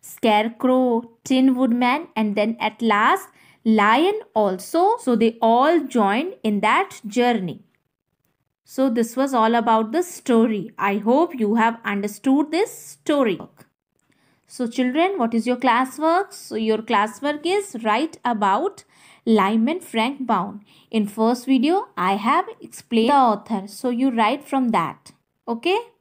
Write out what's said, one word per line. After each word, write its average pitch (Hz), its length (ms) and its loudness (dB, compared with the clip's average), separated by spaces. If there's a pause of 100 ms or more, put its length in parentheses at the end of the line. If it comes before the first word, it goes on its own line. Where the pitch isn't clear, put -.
(120)
Scarecrow, 233 720 0 (380)
Tin 262 360 4
Woodman, 247 540 0
and 214 260 -2
then 226 160 -2 (140)
at 214 120 -12 (120)
last 254 340 2 (360)
Lion 226 560 4 (140)
also. 202 480 0 (160)
So 254 240 0
they 226 200 2
all 254 380 4
joined 247 640 -2
in 208 180 -2
that 277 460 0
journey. 208 560 -2 (1000)
So 262 240 -2
this 226 280 -2
was 269 180 -2
all 226 200 2
about 226 380 2
the 330 100 0
story. 226 760 0
I 196 180 -2 (120)
hope 320 300 2
you 220 180 0
have 233 280 2
understood 208 640 -2
this 370 220 -2 (200)
story. 262 460 -2 (1080)
So - 200 -8
children, 269 520 0
what 233 160 0
is 226 120 0
your 247 120 -2
classwork? 294 760 0
So - 240 -16
your 220 220 0
classwork 214 680 -2
is 392 400 -4
write 233 400 -2
about 247 600 -2 (420)
Lyman 226 540 2
Frank 240 460 -4
Baum. 202 340 -4 (300)
In 214 160 0
first 226 380 -2
video, 277 420 2 (100)
I 185 180 -2
have 277 340 -2 (120)
explained 226 500 -2
the 285 180 6
author. 208 400 -4
So 247 220 -6
you 247 200 0
write 233 340 -2
from 262 260 -2
that. 170 420 -4 (340)
Okay? 247 320 -2 (220)